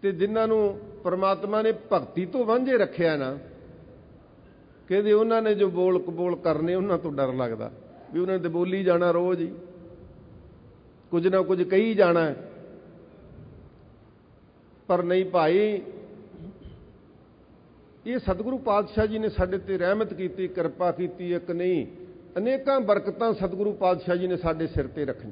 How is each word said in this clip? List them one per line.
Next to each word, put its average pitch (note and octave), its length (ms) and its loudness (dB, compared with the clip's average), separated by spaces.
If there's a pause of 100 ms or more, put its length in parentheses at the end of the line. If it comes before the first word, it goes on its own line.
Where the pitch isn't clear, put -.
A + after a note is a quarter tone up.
ਤੇ G3 100 0
ਜਿਨ੍ਹਾਂ G#3+ 360 0
ਨੂੰ G#3 320 2 (240)
ਪ੍ਰਮਾਤਮਾ F#3+ 580 0
ਨੇ A3 120 2 (200)
ਭਗਤੀ F3 320 -2
ਤੋਂ A#3+ 200 0
ਵਾਂਝੇ B3 320 2
ਰੱਖਿਆ E3+ 400 2
ਨਾ, C3+ 200 -4 (1500)
ਕਹਿੰਦੇ, G#3 260 4
ਉਹਨਾਂ A3+ 280 4
ਨੇ G#3+ 140 2
ਜੋ G3+ 140 2
ਬੋਲ F3+ 320 2
ਕਬੋਲ F3 340 -2
ਕਰਨੇ, E3 400 0
ਉਹਨਾਂ F#3 220 0
ਤੋਂ E3 140 -4
ਡਰ C3+ 220 0
ਲੱਗਦਾ A#2 380 -4 (420)
ਵੀ D#3+ 60 -2
ਉਹਨਾਂ F#3 200 0
ਨੇ E3+ 100 -4
ਬੋਲੀ F3+ 340 -2
ਜਾਣਾ F3 280 4
ਰੋਜ਼ F3 300 2
ਹੀ, F3 120 -6 (1600)
ਕੁਝ F3 160 2
ਨਾ F#3+ 140 4
ਕੁਝ F3+ 220 2
ਕਹੀ G3+ 320 4
ਜਾਣਾ। E3+ 380 4 (2500)
ਪਰ F3 160 2
ਨਹੀਂ F#3 220 2
ਭਾਈ, F#3 560 2 (2250)
ਇਹ A#3+ 140 -2
ਸਤਿਗੁਰੂ G#3 380 -2
ਪਾਤਸ਼ਾਹ G#3+ 480 0
ਜੀ G#3+ 140 -2
ਨੇ A3 100 -2
ਸਾਡੇ F#3 280 -2
ਤੇ F#3+ 200 -4
ਰਹਿਮਤ G3 360 0
ਕੀਤੀ, F3+ 340 -6
ਕਿਰਪਾ F3 440 -2
ਕੀਤੀ, F3 420 -4
ਇੱਕ F3 180 -4
ਨਹੀਂ F3 360 0 (500)
ਅਨੇਕਾਂ C4+ 420 0
ਬਰਕਤਾਂ G3+ 540 0
ਸਤਿਗੁਰੂ F#3+ 400 -2
ਪਾਤਸ਼ਾਹ F3+ 420 0
ਜੀ F3+ 120 -2
ਨੇ F3+ 100 -2
ਸਾਡੇ D#3+ 300 -2
ਸਿਰ C#3+ 200 -2
ਤੇ - 180 -6
ਰੱਖੀਆਂ। - 260 -8